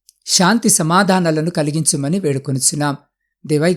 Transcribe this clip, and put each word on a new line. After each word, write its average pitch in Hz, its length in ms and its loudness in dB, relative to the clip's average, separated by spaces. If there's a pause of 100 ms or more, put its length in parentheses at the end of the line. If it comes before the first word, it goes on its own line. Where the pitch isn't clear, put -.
(260)
శాంతి 208 440 2
సమాధానాలను 170 800 2
కలిగించుమని 151 680 -2
వేడుకొనుచున్నాం. 143 760 -2 (480)
దేవా, 151 220 0
ఈ 180 100 2